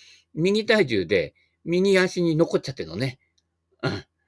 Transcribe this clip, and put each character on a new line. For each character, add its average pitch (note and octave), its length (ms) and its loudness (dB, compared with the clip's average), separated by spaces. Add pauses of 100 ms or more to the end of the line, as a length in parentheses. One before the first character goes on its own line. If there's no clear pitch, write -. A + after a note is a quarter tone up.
(340)
右 G3 320 0
体 G#3+ 220 2
重 G2+ 180 0
で D#2+ 300 0 (300)
右 F#3 340 2
足 F3+ 240 0
に E3 120 0
残 E3 220 2
っ - 40 0
ち - 80 -10
ゃ - 20 -10
っ - 40 -12
て G#2 60 -14
る D#2+ 80 -10
の D#2+ 60 -12
ね。 B2+ 240 -6 (640)
う - 60 -2
ん。 G2+ 160 -8 (220)